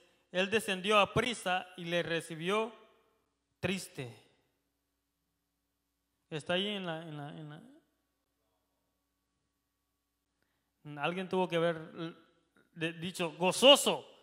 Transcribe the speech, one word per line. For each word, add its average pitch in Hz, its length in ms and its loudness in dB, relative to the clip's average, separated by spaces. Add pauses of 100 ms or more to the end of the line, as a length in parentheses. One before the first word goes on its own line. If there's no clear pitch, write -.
(320)
él 190 180 0
descendió 202 500 0
a 190 140 4
prisa 208 640 -2
y 180 80 -10
le 170 180 0
recibió 170 720 -4 (840)
triste. 151 560 -6 (2250)
Está 160 240 -6
ahí 190 160 0
en 196 160 -6
la... 160 160 -6
en 156 160 -12
la, 147 120 -10
en 160 200 -14 (3500)
la. 143 80 -6
Alguien 180 240 -2
tuvo 185 220 2
que 170 80 0
haber 165 340 0 (800)
de-, 165 220 -4
dicho 170 400 -4
gozoso, 180 720 6 (160)